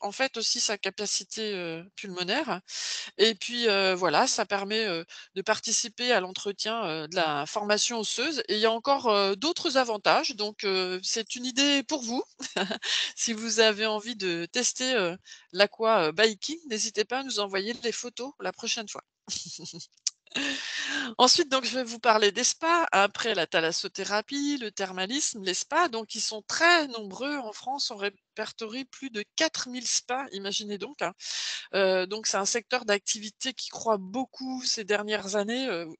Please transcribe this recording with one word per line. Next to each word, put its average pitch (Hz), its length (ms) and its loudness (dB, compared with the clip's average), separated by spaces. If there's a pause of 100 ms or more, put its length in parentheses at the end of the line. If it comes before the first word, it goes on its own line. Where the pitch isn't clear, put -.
en 202 100 -6
fait, 262 260 -2
aussi 226 220 0
sa 220 180 0
capacité, 208 760 -4
heu, 170 320 -6 (100)
pulmonaire 190 680 -2 (560)
et 220 180 6
puis, 240 320 -2
heu, 196 260 4
voilà, 180 340 4
ça 226 180 0
permet, 202 420 -2
heu, 170 180 -4 (300)
de 190 60 -4
participer 226 720 0
à 226 80 6
l'entretien, 202 680 -4 (200)
heu, - 20 -8
de 165 80 -6
la 151 300 2
formation 208 540 0
osseuse 254 480 -2
et 208 80 0
il 214 40 0
y 214 60 4
a 226 60 6
encore, 254 380 2
heu, 202 260 4
d'autres 277 420 0
avantages 233 580 4
donc 208 280 -8
heu, 185 400 0
c'est - 320 -4
une 247 100 -6
idée 277 380 4
pour 294 200 -2
vous. 240 200 -2 (160)
<laughs> 196 420 -4 (340)
Si - 180 -2
vous 220 260 -2
avez 220 260 6
envie 214 300 -2
de 175 360 -4
tester, 254 440 0
heu, 185 220 2 (360)
l'aquabiking, 208 1040 2 (100)
n'hésitez 214 360 -2
pas 254 140 -4
à 269 40 -6
nous 240 160 -4
envoyer 196 340 -2
des 240 180 -4
photos 247 480 -8
la 185 120 -4
prochaine 226 380 -4
fois. - 140 -12 (240)
<laughs> - 640 -10 (1300)
Ensuite, 262 320 6
donc 262 160 2
je 226 100 -4
vais 254 80 0
vous 233 160 -10
parler 214 320 6
des 220 120 -2
spas, 330 480 2
après 202 440 4
la 165 120 2
thalassothérapie, 202 1080 0
le 220 140 -6
thermalisme, 196 720 -4
les 185 100 0
spas, 320 360 2
donc 226 260 -8
ils 220 60 -4
sont 214 260 -4
très 330 400 4
nombreux 226 500 -6
en 220 160 -6
France, 269 380 -6
on 233 60 -10
répertorie 214 880 -6
plus - 240 -12
de 214 140 -6 (120)
quatre - 340 0
mille 247 180 -8
spas, 262 440 -2
imaginez 202 460 -4
donc, 262 240 -8
hein. 175 120 -2 (600)
Heu, 190 320 4
donc 214 200 -4
c'est - 100 2
un 196 80 0
secteur 233 400 -2
d'activité 214 680 -2
qui - 160 -10
croît 220 280 0
beaucoup 254 680 -6
ces 226 180 -2
dernières 208 520 -2
années, 226 320 -2
heu, 170 200 -4 (120)